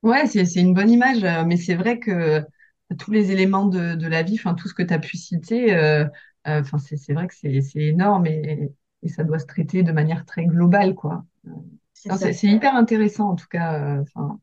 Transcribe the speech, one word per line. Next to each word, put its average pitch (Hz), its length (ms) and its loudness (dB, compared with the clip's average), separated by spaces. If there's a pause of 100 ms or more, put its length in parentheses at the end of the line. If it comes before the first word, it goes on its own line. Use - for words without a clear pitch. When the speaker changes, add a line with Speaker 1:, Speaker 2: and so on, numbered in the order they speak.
Speaker 1:
Ouais, 254 240 4
c'est, 196 200 2
c'est 175 140 0
une 180 140 6
bonne 202 160 4
image, 240 340 4
euh, 165 220 0
mais 170 100 2
c'est 175 200 -2
vrai 233 220 -2
que 165 440 0 (560)
tous - 120 -12
les 208 220 2
éléments 190 340 2
de, 175 300 -2
de 160 120 -6
la 165 140 0
vie, 196 160 -2
enfin, 175 160 -2
tout 180 140 -8
ce - 60 -12
que - 80 -4
t'as 170 160 0
pu - 180 -8
citer, 208 580 -2
euh, 151 300 2 (420)
euh, 151 140 -2
enfin, 143 180 -4
c'est, 143 180 -8
c'est 143 180 -6
vrai 170 140 -4
que - 60 -14
c'est, 135 280 -2
c'est 139 180 -6
énorme 180 460 2
et, 151 440 -4 (320)
et 170 60 -6
ça - 160 -6
doit 160 160 -2
se - 60 -12
traiter 185 360 -2
de 165 100 2
manière 156 320 -2
très 170 220 -6
globale, 175 480 4
quoi. 165 300 -8 (220)
Euh, 165 40 -18 (440)
Speaker 2:
C'est - 160 -14
Speaker 1:
non, 190 60 -2
Speaker 2:
ça. 185 100 -4
Speaker 1:
c'est, 147 60 0
c'est - 160 0
hyper 220 260 4
intéressant, 214 560 2
en 180 40 0
tout - 140 -10
cas, 151 500 -4
euh, 139 40 -2
enfin, 147 400 -8